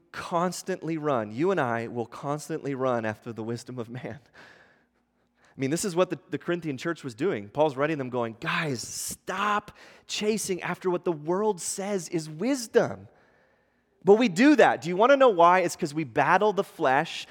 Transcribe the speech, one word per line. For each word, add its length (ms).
constantly 880
run, 320
you 220
and 80
I 260
will 180
constantly 720
run 300
after 280
the 120
wisdom 340
of 100
man. 380
I 1300
mean, 140
this 140
is 100
what 160
the, 80
the 80
Corinthian 380
church 280
was 100
doing. 340
Paul's 280
writing 220
them 120
going, 300
"Guys, 400
stop 920
chasing 540
after 280
what 140
the 80
world 480
says 480
is 200
wisdom." 800
But 100
we 140
do 280
that. 240
Do 80
you 80
wanna 200
know 120
why? 320
It's 160
'cause 160
we 120
battle 480
the 120
flesh, 680